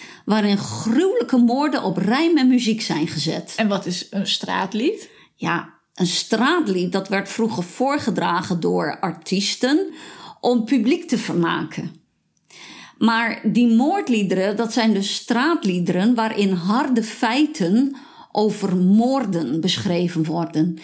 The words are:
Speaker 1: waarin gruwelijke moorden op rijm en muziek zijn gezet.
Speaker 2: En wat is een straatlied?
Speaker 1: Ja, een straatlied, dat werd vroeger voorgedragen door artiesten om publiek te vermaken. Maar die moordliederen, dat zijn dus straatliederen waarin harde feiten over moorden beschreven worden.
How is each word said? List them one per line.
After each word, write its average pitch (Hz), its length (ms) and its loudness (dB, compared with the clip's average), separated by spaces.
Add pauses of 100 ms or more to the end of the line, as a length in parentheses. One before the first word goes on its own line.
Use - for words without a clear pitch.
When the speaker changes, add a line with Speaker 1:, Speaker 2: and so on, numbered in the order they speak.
(260)
Speaker 1:
waarin 208 320 2
gruwelijke 359 800 0
moorden 262 460 2
op 185 140 -2
rijm 302 400 2
en 254 100 4
muziek 233 340 2
zijn 165 260 -2
gezet. 156 500 -6
Speaker 2:
En 208 100 0
wat 196 180 -2
is 180 240 -6
een 196 180 -4
straatlied? 196 840 -4 (260)
Speaker 1:
Ja, - 380 -6 (200)
een 180 140 0
straatlied, 214 840 0
dat 190 160 -2
werd 196 220 -4
vroeger 220 340 -2
voorgedragen 185 960 -2
door 175 400 -2
artiesten 247 920 -2 (480)
om 233 240 2
publiek 262 420 2
te 247 100 0
vermaken. 170 760 -2 (1040)
Maar 226 460 -2
die 226 320 4
moordliederen, 226 800 2
dat 226 180 -2
zijn 220 200 2
dus 196 220 -2
straatliederen 208 1000 0
waarin 214 360 0
harde 226 520 0
feiten 247 920 0 (360)
over 202 440 0
moorden 185 840 2
beschreven 175 600 0
worden. 160 600 -2